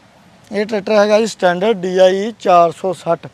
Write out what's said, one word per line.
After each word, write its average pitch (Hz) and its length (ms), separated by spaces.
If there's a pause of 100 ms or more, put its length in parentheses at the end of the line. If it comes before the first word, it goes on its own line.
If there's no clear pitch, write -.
(520)
ਇਹ 208 140
ਟਰੈਕਟਰ 208 260
ਹੈਗਾ 208 280
ਜੀ 226 60
ਸਟੈਂਡਰਡ 185 500
ਡੀ 185 220
ਆਈ 196 420
ਚਾਰ 175 300
ਸੌ 185 220
ਸੱਠ। - 420